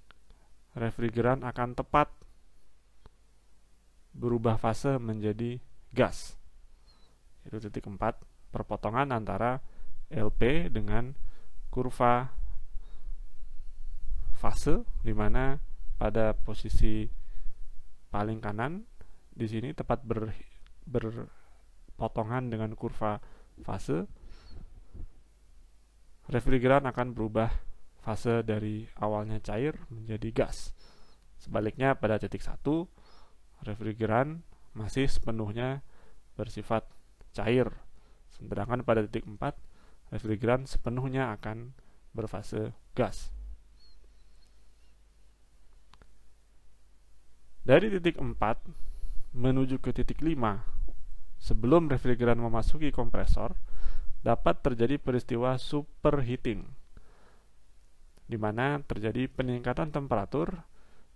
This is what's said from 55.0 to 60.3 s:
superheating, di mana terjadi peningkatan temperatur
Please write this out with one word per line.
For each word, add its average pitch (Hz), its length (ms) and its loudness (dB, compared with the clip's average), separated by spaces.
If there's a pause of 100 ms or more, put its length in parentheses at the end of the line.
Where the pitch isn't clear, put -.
superheating, 139 1040 -2 (1600)
di 120 100 -8
mana 117 480 -2
terjadi 110 480 -4
peningkatan 123 600 -4
temperatur 143 720 -4 (520)